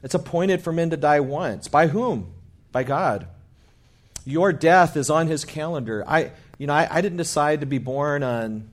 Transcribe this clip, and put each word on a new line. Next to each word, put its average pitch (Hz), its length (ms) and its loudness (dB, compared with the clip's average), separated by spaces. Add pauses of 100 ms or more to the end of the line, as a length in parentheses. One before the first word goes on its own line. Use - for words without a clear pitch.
It's 131 100 -10
appointed 175 480 0
for 170 100 -4
men 165 180 0
to 165 60 -2
die 147 220 4
once. 139 480 -4
By 160 220 4
whom? 151 440 -2 (380)
By 127 140 -2
God. 131 420 -2 (960)
Your 170 280 2
death 165 440 4
is 147 140 -2
on 160 160 2
his 156 180 -4
calendar. 139 640 -6
I, 160 240 0 (280)
you 143 100 -6
know, 147 60 2
I, 156 140 4
I 160 120 0
didn't 180 180 -2
decide 151 420 0
to 147 60 -6
be 139 120 -2
born 143 440 -2
on 113 500 -4